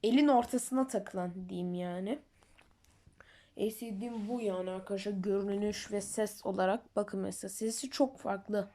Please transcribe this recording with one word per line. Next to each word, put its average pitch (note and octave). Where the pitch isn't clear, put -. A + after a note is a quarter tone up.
elin C4
ortasına B3+
takılan F#3
diyeyim F3+
yani. F3+
En G#3+
sevdiğim A3
bu A#3+
yani F#3
arkadaşlar, F#3+
görünüş G3+
ve G3+
ses -
olarak. F#3+
Bakın G3+
mesela F#3+
sesi A3
çok C4+
farklı. G3+